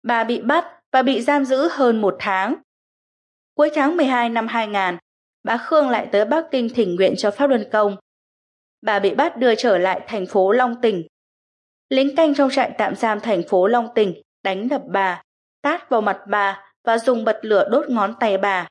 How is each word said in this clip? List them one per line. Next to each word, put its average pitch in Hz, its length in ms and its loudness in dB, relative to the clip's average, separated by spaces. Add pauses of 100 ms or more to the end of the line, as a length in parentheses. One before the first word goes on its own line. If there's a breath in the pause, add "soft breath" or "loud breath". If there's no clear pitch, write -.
Bà 233 200 0
bị 226 180 -2
bắt 302 240 0 (260)
và 262 100 4
bị 262 200 0
giam 285 240 0
giữ 262 260 0
hơn 240 300 2
một 190 180 0
tháng. 196 360 -2 (1000)
Cuối 302 200 4
tháng 311 220 0
mười 311 80 2
hai 247 240 0
năm 226 180 -2
hai 226 200 -4
nghìn, 190 300 -2 (460)
bà 226 140 -2
Khương 285 320 0
lại 214 220 -2
tới 208 140 2
Bắc 311 260 -2
Kinh 247 180 -2
thỉnh 196 260 -2
nguyện 185 220 2
cho 208 140 0
Pháp 269 160 0
Luân 240 240 2
Công. 208 260 2 (840)
Bà 208 180 0
bị 196 160 0
bắt 302 220 0
đưa 240 180 2
trở 214 220 2
lại 185 300 0
thành 202 180 -6
phố 190 260 2
Long 240 300 0
Tỉnh. 190 260 -2 (840)
Lính 269 260 0
canh 320 200 4
trong 277 140 2
trại 262 280 -2
tạm 202 180 -2
giam 214 240 -2
thành 202 280 -2
phố 185 200 4
Long 233 280 0
Tỉnh 196 260 0 (220)
đánh 196 260 -4
đập 277 180 -2
bà, 190 340 -2 (400)
tát 311 280 -4
vào 233 120 2
mặt 202 160 -2 (100)
bà 202 460 -2 (100)
và 226 140 2
dùng 233 260 0
bật 220 180 0
lửa 214 300 2
đốt 262 180 0
ngón 220 300 0
tay 208 180 0
bà. 190 340 -2